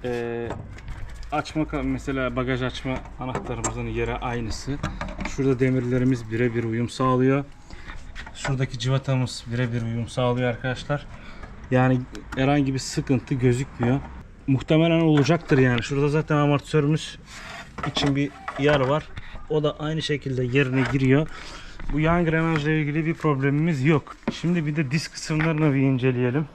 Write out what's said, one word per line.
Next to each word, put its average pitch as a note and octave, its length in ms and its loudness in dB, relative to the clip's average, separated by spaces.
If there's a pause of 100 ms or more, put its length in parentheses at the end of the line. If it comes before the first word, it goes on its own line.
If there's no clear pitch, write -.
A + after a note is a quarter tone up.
Ee, A#2 460 -4 (800)
açma D3+ 320 -2
ka-, D3 200 -4
mesela C3 520 -2
bagaj B2+ 260 -2
açma C3 340 -4 (240)
anahtarımızın A#2+ 680 -6
yeri A#2 280 -2
aynısı. A#2+ 640 -6 (520)
Şurada C3+ 300 2
demirlerimiz B2+ 720 2
birebir A#2 320 0
uyum A#2 260 -2
sağlıyor. C3 560 2 (880)
Şuradaki B2+ 440 -2
cıvatamız C3 640 0 (100)
birebir A#2+ 280 -2
uyum A2+ 260 -4
sağlıyor B2 420 0
arkadaşlar. B2+ 580 -4 (640)
Yani B2+ 300 4 (340)
herhangi C3+ 380 2
bir C3 60 -2
sıkıntı C#3+ 540 -2
gözükmüyor. B2+ 680 2 (480)
Muhtemelen D#3+ 540 4
olacaktır D3+ 560 4
yani. B2 260 4
Şurada C#3+ 260 0
zaten D3+ 260 0
amortisörümüz D3 840 2 (680)
için C#3+ 280 0
bir C#3 160 0 (280)
yer C#3+ 200 6
var. C#3 240 2 (480)
O D3+ 120 0
da D3 160 0
aynı D#3 220 -2
şekilde C3+ 420 -2
yerine C3 480 2
giriyor. C3+ 360 4 (680)
Bu C#3+ 60 2
yan E3 260 4
grenajla D#3+ 460 2
ilgili D3+ 340 0
bir E3 80 0
problemimiz C#3+ 720 2
yok. D#3 300 2 (260)
Şimdi E3+ 240 2
bir D3 100 -2
de D3 160 0
disk - 220 -2
kısımlarını D#3 600 2
bir C3+ 60 4
inceleyelim. C3 760 2